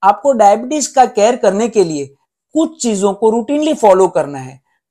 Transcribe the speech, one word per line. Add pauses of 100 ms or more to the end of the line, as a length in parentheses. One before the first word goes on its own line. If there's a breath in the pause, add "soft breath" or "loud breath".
आपको
डायबिटीज
का
केयर
करने
के
लिए (400)
कुछ
चीजों
को
routinely
फॉलो
करना
है। (300)